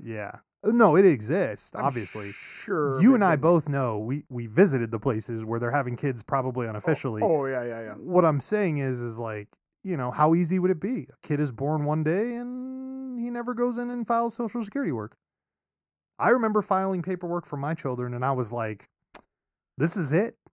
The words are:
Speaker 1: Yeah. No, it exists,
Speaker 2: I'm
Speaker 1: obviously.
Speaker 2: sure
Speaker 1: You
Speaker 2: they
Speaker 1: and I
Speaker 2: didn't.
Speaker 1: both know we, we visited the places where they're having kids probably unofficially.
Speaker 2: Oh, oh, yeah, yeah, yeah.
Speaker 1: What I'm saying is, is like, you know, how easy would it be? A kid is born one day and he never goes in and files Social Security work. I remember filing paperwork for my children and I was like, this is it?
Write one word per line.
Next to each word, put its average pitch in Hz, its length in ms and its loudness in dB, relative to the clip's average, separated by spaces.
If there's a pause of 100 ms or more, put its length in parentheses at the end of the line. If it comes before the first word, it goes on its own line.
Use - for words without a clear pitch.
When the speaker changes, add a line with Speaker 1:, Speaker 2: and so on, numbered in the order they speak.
Speaker 1:
Yeah. 107 360 -10 (240)
No, 220 320 6
it 196 100 8
exists, 127 680 0
Speaker 2:
I'm 110 120 -2
Speaker 1:
obviously. 107 440 -4
Speaker 2:
sure 147 720 -4
Speaker 1:
You 226 80 8
Speaker 2:
they 269 60 8
Speaker 1:
and 214 80 4
I 180 80 6
Speaker 2:
didn't. 143 100 2
Speaker 1:
both 160 260 4
know 131 300 0
we, 123 320 -4
we 120 160 -6
visited 120 460 4
the 110 80 -2
places 113 440 -2
where 117 160 -2
they're 120 120 -2
having 123 240 0
kids 123 260 -4
probably 127 460 -2
unofficially. 110 560 -2
Speaker 2:
Oh, 160 180 2
oh, 135 60 -2
yeah, 127 160 -2
yeah, 117 180 -6
yeah. 107 120 -10
Speaker 1:
What 175 320 2
I'm 147 140 4
saying 185 380 0
is, 131 240 -2
is 117 160 -6
like, 110 300 -6 (360)
you 185 140 -4
know, 123 140 -4
how 156 240 4
easy 180 240 2
would 180 100 2
it 170 100 0
be? 202 320 -6
A - 160 -20
kid 147 120 0
is 143 120 0
born 147 340 -2
one 156 180 0
day 208 320 0
and 262 840 -8
he 240 120 -4
never 240 240 -6
goes 240 240 0
in 240 100 -4
and 240 160 -4
files 233 300 0
Social 233 280 -4
Security 202 280 -4
work. 110 240 -4 (1040)
I 151 100 4
remember 220 320 4
filing 190 400 0
paperwork 175 460 -4
for 147 100 -6
my 147 160 -2
children 123 400 -4
and 123 100 -4
I 135 100 2
was 120 200 -2
like, 110 320 -4 (920)
this 170 200 0
is 147 160 0
it? 220 220 2 (180)